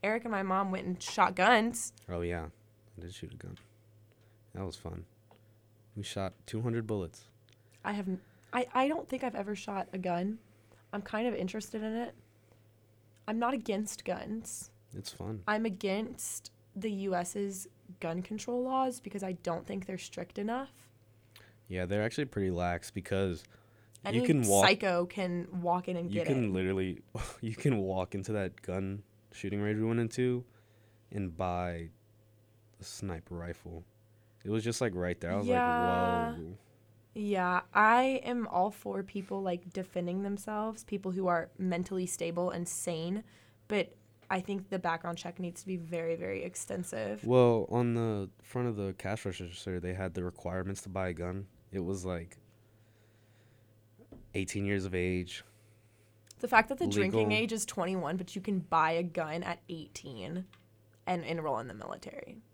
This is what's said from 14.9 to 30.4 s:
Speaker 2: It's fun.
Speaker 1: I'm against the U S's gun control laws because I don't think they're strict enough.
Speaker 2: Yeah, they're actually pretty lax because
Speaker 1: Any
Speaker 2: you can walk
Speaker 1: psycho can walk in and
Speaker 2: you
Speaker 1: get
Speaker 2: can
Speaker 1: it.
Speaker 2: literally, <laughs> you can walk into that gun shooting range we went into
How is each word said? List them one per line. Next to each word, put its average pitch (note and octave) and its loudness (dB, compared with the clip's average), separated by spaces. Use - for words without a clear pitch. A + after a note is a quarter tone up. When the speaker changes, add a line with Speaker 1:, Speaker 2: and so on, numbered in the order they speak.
Speaker 2:
It's - -10
fun. G2+ -6
Speaker 1:
I'm G#3+ 2
against G3+ -4
the G#3+ -2
U G3 0
S's F#3+ -2
gun E3+ -2
control A3+ -4
laws C4 2
because G3 -8
I F#3 -4
don't F3 -2
think F#3+ -4
they're F#3+ -6
strict - -8
enough. A#3 -2
Speaker 2:
Yeah, F#2 0
they're G2+ 2
actually B2+ 0
pretty G2 0
lax F2 0
because F#2+ 0
Speaker 1:
Any G#3 2
Speaker 2:
you B3 2
can D3 6
walk G#2+ 8
Speaker 1:
psycho F#3+ 4
can F3 -4
walk F3 2
in F3+ -2
and E3+ -2
Speaker 2:
you G3+ 2
Speaker 1:
get E3 0
Speaker 2:
can C3 4
Speaker 1:
it. G2+ 2
Speaker 2:
literally, F#2 2
<laughs> - -8
you A2 -4
can B2+ 4
walk F#2+ 0
into G2+ -4
that G2 -2
gun G2 -4
shooting G2+ -4
range G#2+ 0
we A2 2
went A#2 2
into B2 2